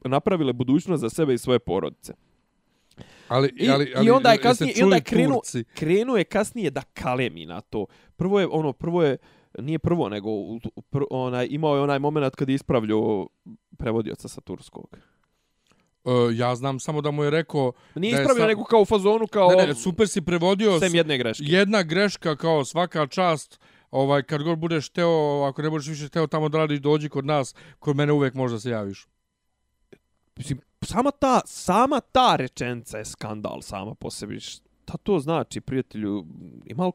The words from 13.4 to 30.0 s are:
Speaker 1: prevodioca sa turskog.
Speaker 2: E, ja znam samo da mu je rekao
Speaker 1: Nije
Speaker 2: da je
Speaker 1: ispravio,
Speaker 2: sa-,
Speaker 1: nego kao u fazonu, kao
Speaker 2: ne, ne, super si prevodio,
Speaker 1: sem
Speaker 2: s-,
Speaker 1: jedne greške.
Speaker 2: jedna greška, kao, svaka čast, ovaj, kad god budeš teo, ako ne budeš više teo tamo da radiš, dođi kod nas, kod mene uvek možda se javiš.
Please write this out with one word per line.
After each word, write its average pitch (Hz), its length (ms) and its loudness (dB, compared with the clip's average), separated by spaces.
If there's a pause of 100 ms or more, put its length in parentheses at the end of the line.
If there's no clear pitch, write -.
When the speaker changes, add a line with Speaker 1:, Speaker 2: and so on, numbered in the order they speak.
Speaker 1:
prevodioca 113 500 -4
sa - 140 -16
turskog. - 560 -18 (1080)
Speaker 2:
E, 135 40 -4 (240)
ja 123 220 0
znam 131 240 -4
samo 151 220 -4
da 147 100 -2
mu 147 120 -2
je 143 60 0
rekao 147 420 -2 (240)
Speaker 1:
Nije 196 160 -2
Speaker 2:
da - 60 2
je - 60 2
Speaker 1:
ispravio, 247 200 4
Speaker 2:
sa-, 220 40 4
Speaker 1:
nego 220 160 0
kao 220 180 4
u 190 40 6
fazonu, 214 420 2
kao 190 220 4
Speaker 2:
ne, 185 180 6
ne, 143 80 -2
super 185 320 0
si 196 140 -2
prevodio, 180 580 2
Speaker 1:
sem 180 120 2
Speaker 2:
s-, 170 40 0
Speaker 1:
jedne 156 220 2
greške. 120 300 -2
Speaker 2:
jedna 196 360 4
greška, 170 520 0
kao, 160 300 0
svaka 165 420 -2
čast, 175 520 -2 (320)
ovaj, 135 320 2
kad 147 200 -4
god 165 140 0
budeš 160 320 -2
teo, 151 600 0
ako 143 120 -8
ne 151 80 0
budeš 151 180 -4
više 147 220 -10
teo 160 180 0
tamo 156 220 -2
da 156 80 -2
radiš, 151 220 0
dođi 147 300 0
kod 139 160 -6
nas, 143 300 -2 (240)
kod 147 160 -2
mene 147 180 2
uvek 139 200 2
možda 127 260 -2
se 120 100 -8
javiš. 104 380 -6 (1300)